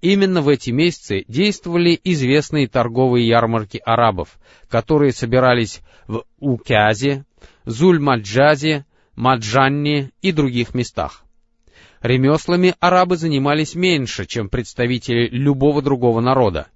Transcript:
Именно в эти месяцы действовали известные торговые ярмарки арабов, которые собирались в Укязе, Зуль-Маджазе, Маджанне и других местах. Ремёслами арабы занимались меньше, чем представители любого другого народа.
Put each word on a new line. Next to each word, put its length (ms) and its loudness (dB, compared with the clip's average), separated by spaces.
Именно 400 2
в 80 0
эти 220 0
месяцы 580 -2
действовали 760 0
известные 640 0
торговые 600 0
ярмарки 560 0
арабов, 540 0
которые 420 0
собирались 720 0
в 180 -8
Укязе, 880 0
Зуль-Маджазе, 1200 0
Маджанне 920 0
и 100 0
других 420 -2
местах. 480 -6
Ремёслами 760 2
арабы 360 2
занимались 600 -2
меньше, 500 -2
чем 220 -6
представители 800 -4
любого 540 0
другого 380 0
народа. 560 0